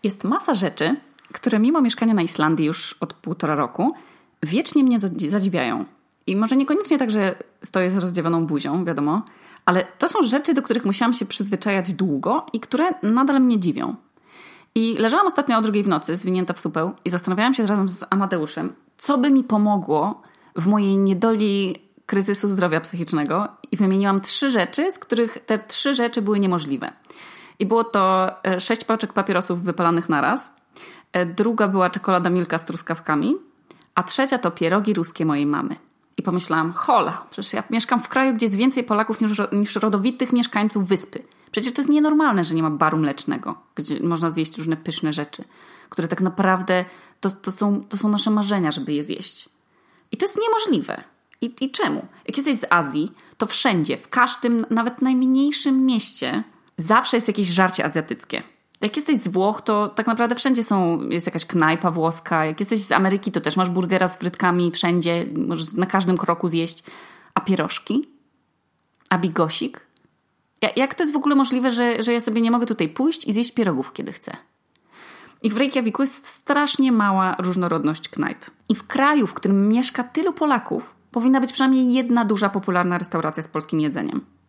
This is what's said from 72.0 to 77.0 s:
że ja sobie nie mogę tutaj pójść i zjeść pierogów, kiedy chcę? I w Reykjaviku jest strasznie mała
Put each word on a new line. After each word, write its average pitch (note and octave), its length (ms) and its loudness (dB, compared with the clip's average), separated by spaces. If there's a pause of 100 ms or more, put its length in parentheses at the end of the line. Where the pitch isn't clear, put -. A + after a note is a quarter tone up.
że A#3+ 100 0
ja A#3+ 60 0
sobie A#3 220 -2
nie A3+ 100 2
mogę A#3+ 140 2
tutaj F3+ 240 -2
pójść C#4+ 380 -2
i G#3+ 60 -2
zjeść A#3+ 200 -2
pierogów, E3+ 400 -2
kiedy - 180 -10
chcę? - 260 -14 (1080)
I A3 60 2
w G#3 80 -2
Reykjaviku A3 440 0
jest - 260 -4
strasznie C#4 640 0
mała G3 480 4